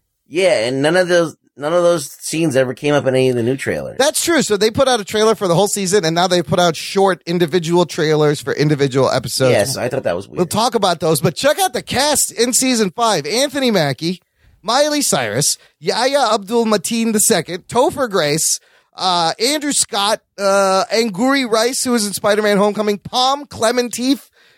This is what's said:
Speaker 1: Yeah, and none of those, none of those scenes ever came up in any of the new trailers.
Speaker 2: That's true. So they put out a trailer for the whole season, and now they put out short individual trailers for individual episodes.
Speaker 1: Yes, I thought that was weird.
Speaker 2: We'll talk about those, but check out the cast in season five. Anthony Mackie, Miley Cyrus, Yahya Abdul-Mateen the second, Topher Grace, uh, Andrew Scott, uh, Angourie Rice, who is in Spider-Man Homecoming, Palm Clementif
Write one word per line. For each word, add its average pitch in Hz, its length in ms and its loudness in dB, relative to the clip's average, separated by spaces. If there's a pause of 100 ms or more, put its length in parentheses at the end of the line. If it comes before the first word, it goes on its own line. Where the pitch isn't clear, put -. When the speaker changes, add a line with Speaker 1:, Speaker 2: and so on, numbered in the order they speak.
(260)
Speaker 1:
Yeah, 147 420 2
and 135 140 -2
none 156 160 2
of 185 100 2
those, 170 280 2 (200)
none 147 180 -4
of 175 100 2
those 175 280 0
scenes 156 440 -4
ever 131 180 2
came 147 220 -2
up 139 100 2
in 135 80 2
any 131 160 2
of 123 60 0
the 120 80 0
new 123 120 0
trailers. 80 440 -6
Speaker 2:
That's 294 240 0
true. 320 180 2
So 208 160 0
they 214 140 2
put 262 160 2
out 247 120 2
a 196 60 -6
trailer 214 300 2
for 202 120 -4
the 170 60 2
whole 190 140 4
season, 196 380 0
and 160 100 0
now 175 120 2
they 180 140 2
put 165 180 0
out 175 160 2
short 190 520 0
individual 170 580 0
trailers 151 560 0
for 139 120 -6
individual 139 580 2
episodes. 127 400 0
Speaker 1:
Yes, 117 260 0
I 107 120 -4
thought - 140 -4
that 85 120 -2
was 101 120 -10
weird. - 100 -12
Speaker 2:
We'll 175 100 0
talk 226 260 0
about 190 260 0
those, 160 220 0
but 175 140 -2
check 294 240 0
out 285 140 0
the 202 100 -6
cast 269 480 -2
in 240 220 0
season 240 380 0
five. 208 360 0
Anthony 254 420 0
Mackie, 165 520 -2 (420)
Miley 294 400 0
Cyrus, 127 540 -2 (220)
Yahya 220 540 0
Abdul-Mateen 220 800 0
the 214 60 0
second, 180 480 -2
Topher 262 420 0
Grace, 156 500 0 (360)
uh, 175 440 0
Andrew 285 320 -2
Scott, 208 500 -2 (160)
uh, 196 540 2
Angourie 233 540 0
Rice, 233 380 0
who 254 120 0
is 214 100 0
in 202 80 -6
Spider-Man 208 440 2
Homecoming, 208 420 0
Palm 269 460 -2
Clementif 247 840 -2 (280)